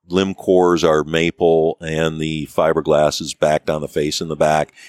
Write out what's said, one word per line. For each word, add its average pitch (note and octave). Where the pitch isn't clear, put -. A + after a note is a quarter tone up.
limb F#2+
cores F2
are D#2
maple E2
and D#2+
the D#2
fiberglass D#2
is D2+
backed D#2
on D#2
the D2
face D2+
and E2+
the D2+
back, D2+